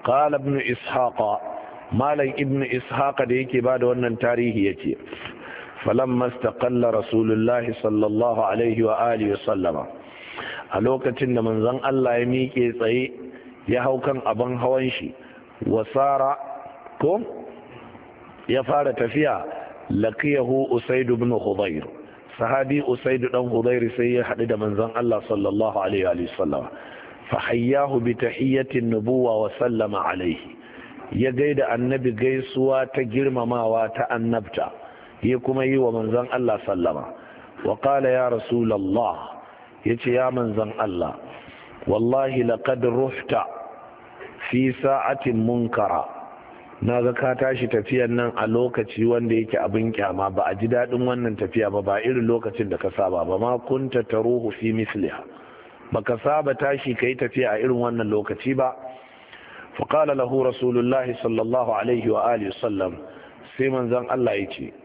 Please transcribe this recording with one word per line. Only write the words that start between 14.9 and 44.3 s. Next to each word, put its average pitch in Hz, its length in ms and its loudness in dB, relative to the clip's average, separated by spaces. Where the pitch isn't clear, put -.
wa 107 160 2
sara, 139 420 4
ko? 180 220 2
Ya 127 160 2
fara 139 300 2
tafiya, 120 520 0
laqiyahu 131 800 2
Usayd 127 400 2
ibn 120 160 2
Hudayr. 98 560 0
Sahabi 131 420 2
Usayd 127 400 0
dan 123 220 0
Hudayr 117 320 2
sai 123 220 2
ya 120 60 2
haɗu 113 260 -2
da 110 80 2
manzon 107 380 0
Allah 117 340 2
sallallahu 104 480 2
alaihi 95 320 2
wa 87 280 -2
sallam. 71 280 -2
Fa 117 80 0
hayyahu 131 680 2
bi 117 120 2
tahiyyatin 131 720 0
nubuwa 113 560 2
wa 101 40 -2
sallama 110 480 0
alaihi. 90 480 -4
Ya 127 200 2
gaida 139 380 2
annabi 127 420 2
gaisuwa 131 800 2
ta 135 140 0
girmamawa 117 880 2
ta - 160 -2
annabta. 113 640 -2
Ya 123 160 2
kuma 131 260 0
yi 135 140 2
wa 123 140 4
manzon 113 420 0
Allah 120 320 2
sallama. 85 480 -2
Wa 110 140 0
qala, 135 320 2
"Ya 127 240 4
Rasulallah." 104 960 0
Ya 120 160 2
ce, 123 100 0
"Ya 127 200 2
manzon 110 480 0
Allah, 87 340 -2
wallahi 123 580 2
laqad 117 380 0
ruhta 123 640 0